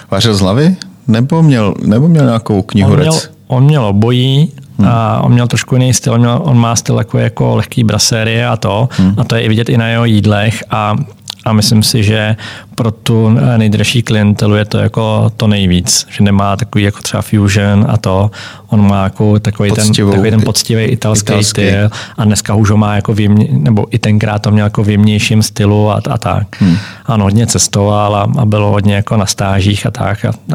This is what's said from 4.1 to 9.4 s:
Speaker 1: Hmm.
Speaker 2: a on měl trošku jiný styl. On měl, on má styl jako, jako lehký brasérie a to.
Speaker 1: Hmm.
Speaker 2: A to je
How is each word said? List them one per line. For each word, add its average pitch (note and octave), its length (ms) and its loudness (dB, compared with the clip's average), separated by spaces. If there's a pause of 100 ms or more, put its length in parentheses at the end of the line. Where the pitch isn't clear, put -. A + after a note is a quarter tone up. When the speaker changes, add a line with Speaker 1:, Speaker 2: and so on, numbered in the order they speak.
Speaker 1:
Hmm. - 100 2
Speaker 2:
a A2+ 360 0
on C3 100 0
měl A#2+ 140 2
trošku A#2+ 280 -2
jiný B2+ 180 2
styl. A2 200 -2
On A#2 60 2
měl, A#2+ 240 2
on B2+ 140 2
má A#2 180 2
styl A#2 220 -2
jako, A#2 200 -4
jako A#2 380 -2
lehký A#2 280 -2
brasérie A2+ 640 -2
a A#2 100 -2
to. A2 340 -2
Speaker 1:
Hmm. F#2+ 260 0
Speaker 2:
A B2 60 -2
to A2+ 120 -2
je A2+ 60 0